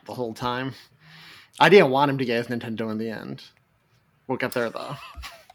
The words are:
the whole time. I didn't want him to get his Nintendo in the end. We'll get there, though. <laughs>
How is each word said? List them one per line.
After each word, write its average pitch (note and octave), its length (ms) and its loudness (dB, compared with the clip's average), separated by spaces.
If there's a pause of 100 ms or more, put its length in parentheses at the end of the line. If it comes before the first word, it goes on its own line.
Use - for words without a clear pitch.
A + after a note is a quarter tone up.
the G#2 80 -12
whole A2+ 220 -6
time. B2 380 -4 (880)
I D#3 100 8
didn't F3 200 8
want C#3 220 2
him C3+ 80 -2
to C3 60 -2
get A#2 120 0
his A#2+ 180 -4
Nintendo A2+ 360 -6
in G#2+ 80 -6
the A2+ 100 -6
end. C3 320 -12 (840)
We'll B2+ 100 -4
get B2 140 -4
there, A#2+ 180 -2
though. B2 320 -10
<laughs> - 40 -18 (500)